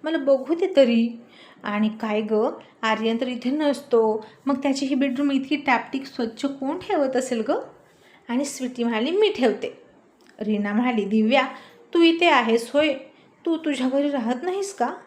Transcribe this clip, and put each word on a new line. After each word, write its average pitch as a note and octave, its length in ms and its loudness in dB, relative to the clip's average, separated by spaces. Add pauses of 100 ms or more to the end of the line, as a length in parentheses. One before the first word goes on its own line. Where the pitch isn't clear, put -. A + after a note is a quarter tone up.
मला D#4+ 140 -2
बघू C4+ 360 2
दे F4 220 0
तरी. A#3 320 6 (560)
आणि G#3 260 0 (120)
काय G#3+ 200 -2
गं, A3 380 0 (220)
आर्यन A3 400 0
तर B3+ 60 -2
इथे B3 220 -4
नसतो, A#3+ 760 0 (200)
मग C#4 180 -2
त्याची C#4 220 0
ही C4+ 100 0
बेडरूम C#4 360 0
इतकी C4+ 240 -2
टापटीक C4+ 500 -2
स्वच्छ - 400 -8
कोण C#4 340 -4
ठेवत D4 360 0
असेल B3 320 -2
गं?" G4 140 0 (680)
आणि B3+ 160 0
स्वीटी B3+ 380 -8
म्हणाली, A#3 280 0
"मी G4+ 260 2
ठेवते." - 360 0 (680)
रीना G#3 340 -2
म्हणाली, A3+ 320 0
"दिव्या, A3 400 2 (480)
तू E4+ 100 4
इथे E4 260 4
आहेस A#3 440 2
होय, D4 200 2 (520)
तू E4 120 0
तुझ्या C#4 320 -2
घरी C#4 200 0
राहत B3 340 -2
नाहीस F#4+ 300 -4
का?" B3+ 200 -2 (140)